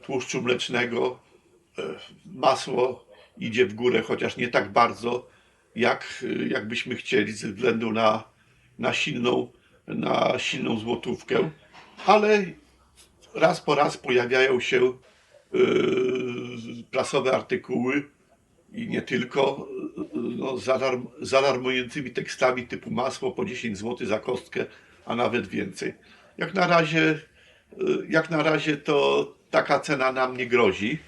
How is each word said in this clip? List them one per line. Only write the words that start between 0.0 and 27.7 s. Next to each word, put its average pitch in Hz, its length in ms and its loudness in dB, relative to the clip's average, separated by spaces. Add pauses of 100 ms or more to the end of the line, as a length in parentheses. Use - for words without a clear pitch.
tłuszczu 127 400 -4
mlecznego, 123 800 -2 (580)
e, - 60 -8 (420)
masło 131 800 0 (320)
idzie 120 280 2
w 101 80 -8
górę, 117 280 2
chociaż 113 360 -4
nie 123 100 -2
tak 113 240 0
bardzo, 117 580 2 (460)
jak, 117 480 -2
e, - 240 -4
jak 104 200 -2
byśmy 117 280 -6
chcieli, 110 360 0
ze 107 160 -8
względu 113 440 0
na, 110 320 4 (560)
na 120 140 0
silną, 123 580 0 (360)
na 117 520 0
silną 117 400 -2
złotówkę, 120 720 -2 (560)
ale 208 400 6 (880)
raz 165 280 4
po 147 140 2
raz 143 220 2
pojawiają 127 600 4
się, 127 220 2 (720)
e, 123 40 0 (1300)
prasowe 127 440 0
artykuły 123 680 -2 (680)
i 117 140 -8
nie 120 140 -4
tylko, 139 680 0 (300)
e, 160 60 -8 (100)
no, 123 440 -4
z 104 120 -6
alarm-, 127 380 0 (140)
z - 120 -4
alarmującymi 127 800 0
tekstami 127 560 -2
typu - 240 -10
masło 127 400 -4
po - 140 -4
dziesięć 117 320 -8
złotych 117 300 -6
za 104 120 0
kostkę, - 460 -6 (400)
a 117 100 -4
nawet 113 320 -2
więcej. 104 460 -6 (440)
Jak 165 160 -4
na 185 140 2
razie, 160 520 4 (520)